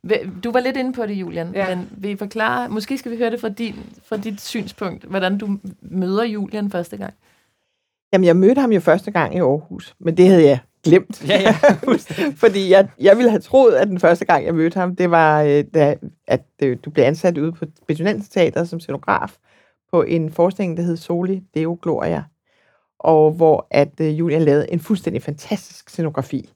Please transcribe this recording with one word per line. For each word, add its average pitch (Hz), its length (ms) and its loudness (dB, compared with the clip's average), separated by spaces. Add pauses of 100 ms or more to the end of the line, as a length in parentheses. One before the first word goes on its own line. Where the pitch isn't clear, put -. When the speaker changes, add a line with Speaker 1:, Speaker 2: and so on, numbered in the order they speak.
Speaker 1:
Hva-, 190 380 -4
du 240 80 -6
var 330 80 2
lidt 262 160 -4
inde 262 160 -4
på 240 140 -6
det, 208 80 -8
Julian, 170 400 -8
Speaker 2:
Ja. 190 220 -4
Speaker 1:
men 180 200 -10
vil 196 140 -10
I 202 60 -8
forklare, 226 520 -6
måske 220 300 -8
skal 240 140 -12
vi 233 40 -10
høre 226 140 -2
det 240 100 -6
fra 226 80 -6
din, 208 260 -8 (340)
fra 220 80 -6
dit 202 240 -10
synspunkt, - 640 -10
hvordan 196 340 -4
du 202 200 -6 (240)
møder 190 420 -4
Julian 208 460 -8
første 175 260 -8
gang. 196 180 -14 (960)
Speaker 3:
Jamen, 185 120 2
jeg 170 120 6
mødte 226 240 4
ham 240 120 0
jo 190 80 2
første 175 300 0
gang 165 240 -2
i 180 40 -4
Aarhus, 151 640 -4
men 165 160 -4
det 180 120 6
havde 175 200 8
jeg 131 100 4 (260)
glemt. 160 440 2
Speaker 2:
Ja, 196 120 2
ja. 202 140 4 (420)
Speaker 3:
<laughs> - 460 -4
Fordi 196 280 2
jeg, 196 180 6 (120)
jeg 196 160 6
ville 240 140 4
have 214 100 0
troet, 254 340 4
at 160 140 2
den 185 120 -4
første 170 240 2
gang, 156 200 2
jeg 170 100 -2
mødte 165 260 -2
ham, 180 160 -4
det 180 140 -2
var, 156 320 4
øh, 147 220 2 (100)
da, 147 200 2 (320)
at, - 180 -2 (180)
øh, 127 220 -2
du 151 60 -12
blev 143 140 2
ansat 160 340 0
ude 160 140 -4
på 170 120 -12 (240)
Betty 156 140 -4
Nansen 208 300 -4
Teater 170 320 0
som 170 160 -10
scenograf - 560 -4 (560)
på 170 100 2
en 160 300 -2
forestilling, 180 440 -2
der 170 60 -6
hed 170 140 -4
Soli 185 460 -6 (120)
Deo 165 280 -4
Gloria, 160 400 -4 (760)
og 156 320 4
hvor 160 400 2
at, 143 300 0
øh, 156 180 -2
Julian 165 240 0
lavede 147 300 2
en 170 80 -4
fuldstændig - 420 -4
fantastisk - 680 -10
scenografi. 147 640 -8